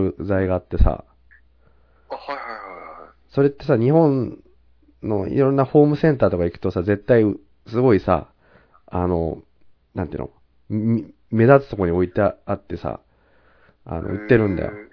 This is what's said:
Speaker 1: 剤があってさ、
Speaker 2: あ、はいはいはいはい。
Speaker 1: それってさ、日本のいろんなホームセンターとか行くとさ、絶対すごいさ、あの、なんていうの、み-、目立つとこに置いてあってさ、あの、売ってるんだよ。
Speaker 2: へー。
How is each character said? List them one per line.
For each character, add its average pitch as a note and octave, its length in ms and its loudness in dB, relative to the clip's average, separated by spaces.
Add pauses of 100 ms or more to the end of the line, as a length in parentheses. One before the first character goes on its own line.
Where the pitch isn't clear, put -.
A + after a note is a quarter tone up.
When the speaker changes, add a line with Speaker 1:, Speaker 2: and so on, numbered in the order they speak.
(240)
Speaker 1:
剤 F#2+ 240 -2
が F#2 80 0
あ F2+ 40 -2
っ - 20 -18
て - 160 -8
さ、 - 280 4 (1040)
Speaker 2:
あ、 - 60 -14
は - 180 -12
い - 20 -10
は C3+ 60 -12
い A#2 40 -14
は A#2 60 -14
い A2 40 -14 (460)
は D#2+ 60 -20
い。 - 20 -20 (200)
Speaker 1:
そ - 120 0
れ C#3+ 60 4
っ C#3+ 40 0
て - 140 -16
さ、 C#3 120 2
日 A#2 140 2
本 D3 480 2 (640)
の G#2 240 -4
い B2 100 -4
ろ C3+ 140 2
ん C#3 40 0
な C#3 80 2
ホ D3 200 4
ー - 40 4
ム D3 80 0
セ D#3+ 160 2
ン C3+ 60 -2
タ A2 100 2
ー - 20 2
と F2+ 80 -4
か F2 80 0
行 E2+ 100 -4
く - 40 -20
と F#2+ 120 -4
さ、 F#2 120 -2
絶 G2+ 200 -2
対 A#2+ 200 4 (440)
す G#2+ 120 -6
ご B2+ 140 4
い G2 60 4
さ、 F2 300 -2 (580)
あ F2+ 180 -4
の、 E2+ 380 -4 (500)
な F#2 120 -6
ん - 20 -10
て D2+ 80 -12
い - 20 -8
う - 40 -8
の、 B1 100 -12 (380)
み-、 A2 440 -4 (160)
目 A2+ 160 2
立 C#3 220 6
つ - 20 -14
と - 80 -10
こ G2 80 0
に E2+ 60 0
置 F2+ 140 0
い F2+ 60 -6
て A2 100 -2
あ - 320 -4
っ G2 60 -8
て - 180 -14
さ、 A#1+ 220 -10 (840)
あ E2 160 -8
の、 G2 80 -8
売 G2 160 -8
っ - 20 -16
て A#2+ 100 4
る G#2+ 120 2
ん F#2 60 -4
だ D#2 100 -4
よ。 - 60 -8
Speaker 2:
へ - 20 -14
ー。 - 20 -16 (180)